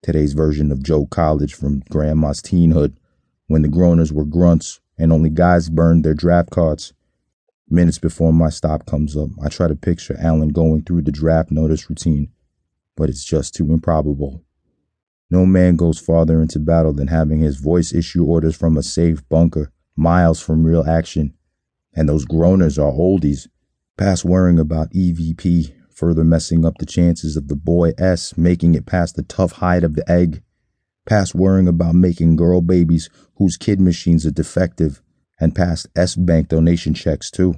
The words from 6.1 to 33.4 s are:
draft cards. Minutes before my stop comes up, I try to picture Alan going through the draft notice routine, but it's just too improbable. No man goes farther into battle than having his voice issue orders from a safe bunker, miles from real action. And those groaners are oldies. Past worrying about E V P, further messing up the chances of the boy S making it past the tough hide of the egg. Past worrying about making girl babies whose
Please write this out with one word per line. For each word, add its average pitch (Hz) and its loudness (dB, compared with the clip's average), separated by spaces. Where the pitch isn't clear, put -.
draft 85 0
cards. 80 -2
Minutes 85 2
before 82 0
my 80 2
stop 78 -6
comes 73 -4
up, 73 -4
I 73 -6
try 87 -4
to 78 -2
picture - -6
Alan 78 0
going 80 0
through 87 -4
the 71 -4
draft 80 0
notice 78 -2
routine, 73 -4
but 78 -2
it's 65 -8
just 73 -4
too 78 -2
improbable. 73 -2
No 92 4
man 90 4
goes 82 0
farther 82 2
into 80 -4
battle 80 2
than 71 -4
having 78 0
his 73 0
voice 80 -2
issue 85 -2
orders 80 0
from 80 0
a 73 -2
safe 82 -2
bunker, 80 0
miles 82 2
from 80 -2
real 80 2
action. 80 -2
And 80 0
those 71 -2
groaners 80 2
are 73 0
oldies. 76 -2
Past 95 -2
worrying 90 2
about 80 -2
E 90 0
V 82 -4
P, 85 -2
further 80 0
messing 82 2
up 80 -2
the - -8
chances 80 -2
of 71 -8
the 71 -6
boy 82 0
S 92 -2
making 85 2
it - -4
past 87 -4
the - -8
tough 90 -4
hide 90 0
of 78 -2
the 82 -4
egg. 87 0
Past 101 0
worrying 95 2
about 85 0
making 85 4
girl 87 2
babies 85 2
whose 95 0